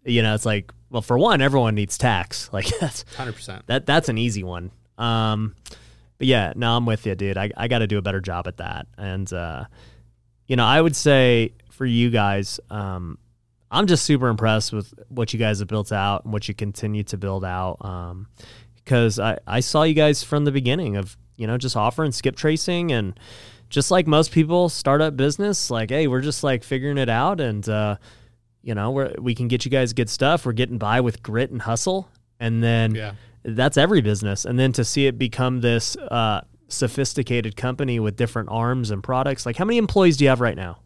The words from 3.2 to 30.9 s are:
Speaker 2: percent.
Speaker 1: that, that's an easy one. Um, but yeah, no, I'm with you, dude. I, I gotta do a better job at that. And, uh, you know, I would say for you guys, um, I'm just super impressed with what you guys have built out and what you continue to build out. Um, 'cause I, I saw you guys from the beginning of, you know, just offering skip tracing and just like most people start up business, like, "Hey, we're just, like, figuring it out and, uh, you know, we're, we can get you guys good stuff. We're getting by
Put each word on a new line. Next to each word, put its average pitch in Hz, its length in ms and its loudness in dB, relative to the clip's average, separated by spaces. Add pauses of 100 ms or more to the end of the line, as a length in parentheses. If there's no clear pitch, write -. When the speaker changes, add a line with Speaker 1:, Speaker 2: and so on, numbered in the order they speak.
Speaker 2:
percent. - 340 -14
Speaker 1:
that, 131 200 -2
that's 151 220 2
an 113 100 -2
easy 110 240 -2
one. 90 260 -10 (300)
Um, 110 560 0 (640)
but 131 80 0
yeah, 107 280 4
no, 120 220 0
I'm 120 80 0
with 113 220 -2
you, 98 80 -2
dude. 98 220 -2
I, 101 200 -2
I 117 100 -4
gotta 117 200 0
do 104 100 0
a 101 60 0
better 95 180 -2
job 87 260 -6
at 87 100 -12
that. - 280 -10 (120)
And, 95 360 -8
uh, 82 320 -8 (800)
you 131 120 -2
know, 117 80 4
I 135 140 6
would 165 160 4
say 123 580 4 (180)
for - 140 -6
you 120 260 4
guys, 101 480 0 (100)
um, 92 480 -8 (540)
I'm 185 160 2
just 170 160 4
super 131 240 2
impressed 110 460 2
with 104 200 -6 (140)
what 117 240 -6
you 113 80 -6
guys 107 200 0
have 104 100 -6
built 104 240 -4
out 101 320 -2
and 110 80 -6
what 104 160 -4
you 101 40 -6
continue 104 500 -4
to 104 140 -8
build 95 280 -4
out. 92 400 -4
Um, 90 420 -10 (580)
'cause 117 340 2
I, 107 180 -2 (100)
I 117 140 0
saw 151 220 2
you 160 100 4
guys 151 300 4
from 147 200 0
the 147 80 2
beginning 131 460 0
of, 98 180 -6 (220)
you 113 100 -6
know, 120 100 -2
just 117 200 -4
offering 123 340 0
skip - 240 -2
tracing 165 560 0
and 107 260 -2 (520)
just - 200 0
like 180 180 4
most 156 260 4
people 170 340 4
start 143 320 0
up 156 160 0
business, 147 560 -2
like, 113 200 -2
"Hey, 151 160 2
we're 127 120 0
just, 143 240 -4
like, 131 220 0
figuring 139 320 -2
it 131 100 2
out 143 320 2
and, 110 300 -2
uh, 107 260 0 (680)
you 113 120 -6
know, 104 160 -2
we're, 135 260 -2
we 123 160 -2
can 120 140 -2
get 123 160 0
you 127 80 -4
guys 127 220 2
good 117 160 0
stuff. 156 360 0
We're 127 60 0
getting 120 260 -2
by 107 220 0